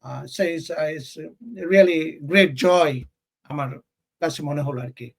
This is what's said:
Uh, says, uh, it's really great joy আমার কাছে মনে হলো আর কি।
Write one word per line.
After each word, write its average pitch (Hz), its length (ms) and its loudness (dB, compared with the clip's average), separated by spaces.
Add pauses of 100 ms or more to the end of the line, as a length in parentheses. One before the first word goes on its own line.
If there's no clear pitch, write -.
Uh, 131 240 -12 (100)
says, 170 320 -2
uh, 156 280 -6
it's 156 340 -16 (400)
really 165 600 4
great 180 320 4
joy 160 380 4 (400)
আমার 143 260 -6 (500)
কাছে 165 240 -4
মনে 147 180 -4
হলো 139 200 -4
আর 127 100 -12
কি। 120 280 -16